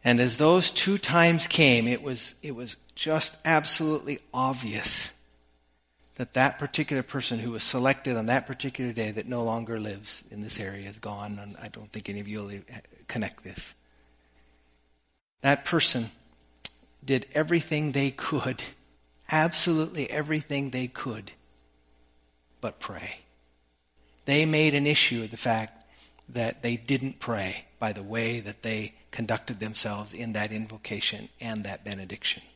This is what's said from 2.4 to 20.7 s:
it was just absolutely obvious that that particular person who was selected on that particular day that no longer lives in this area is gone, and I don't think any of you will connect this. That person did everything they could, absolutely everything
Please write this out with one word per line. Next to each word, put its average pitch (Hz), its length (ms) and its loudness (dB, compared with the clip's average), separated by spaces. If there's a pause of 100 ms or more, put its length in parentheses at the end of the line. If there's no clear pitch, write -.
it 147 140 -8
was 120 220 -10 (180)
just - 500 0
absolutely 156 720 2 (160)
obvious 123 760 -2 (1040)
that - 180 -8
that 131 240 4
particular 143 460 -2
person 123 340 -4
who 117 140 -4
was 110 100 -4
selected 131 560 2
on 110 80 -2
that 123 220 2
particular 127 440 -6
day 110 200 -2
that 104 160 -6
no 120 160 -2
longer 113 360 -2
lives 107 520 -8
in 104 100 -10
this 110 180 -8
area 98 300 -8
is 104 80 -16
gone, 104 420 -8
and 101 220 -14
I 113 60 -12
don't 107 240 -16
think - 180 -10
any 101 100 -6
of 101 80 -8
you 107 140 -6
will 101 180 -10 (480)
connect - 360 -6
this. - 320 -12 (1700)
That 139 240 4
person 123 440 2 (960)
did 131 300 2
everything 151 560 2
they 139 180 2
could, - 540 -4 (680)
absolutely 160 800 2
everything 147 640 -2